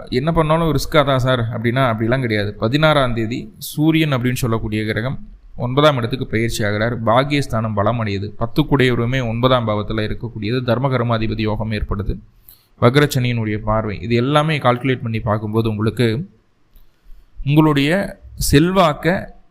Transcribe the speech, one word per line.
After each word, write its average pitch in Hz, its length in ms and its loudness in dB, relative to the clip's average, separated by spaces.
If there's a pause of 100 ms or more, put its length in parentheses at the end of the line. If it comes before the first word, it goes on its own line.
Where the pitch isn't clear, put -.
என்ன 143 240 0
பண்ணாலும் 160 420 2
ரிஸ்கா 147 300 0
தான் 135 140 2
சார் 123 220 2
அப்படின்னா, 117 440 0
அப்படிலாம் 117 360 0
கிடையாது. 104 340 -2
பதினாறாம் 139 600 2
தேதி 113 440 -4
சூரியன் 156 540 2
அப்படின்னு 123 300 0
சொல்லக்கூடிய 110 420 -2
கிரகம் 110 320 -4 (400)
ஒன்பதாம் 135 400 2
இடத்துக்கு 123 300 -4
பயிற்சி 113 380 -2
ஆகிறார். 107 400 -2
பாக்கியஸ்தானம் 120 680 0
பலம் 110 300 0
அடையுது. 101 240 -4 (100)
பத்துக்குடையவருமே 127 920 2
ஒன்பதாம் 120 400 2
பாவத்துல 107 380 -2
இருக்கக்கூடியது. 110 580 -4
தர்ம 123 240 0
கர்மாதிபதி 113 520 -2
யோகம் 107 320 -2
ஏற்படுது. 101 420 -4 (640)
வக்ரச்சனியினுடைய 123 760 2
பார்வை, 107 440 -2
இது 110 140 -2
எல்லாமே 147 440 2
கால்குலேட் 123 440 0
பண்ணி 113 180 -4
பார்க்கும்போது 110 500 0
உங்களுக்கு, 110 360 0 (1400)
உங்களுடைய 151 760 2 (160)
செல்வாக்க 170 1000 2 (160)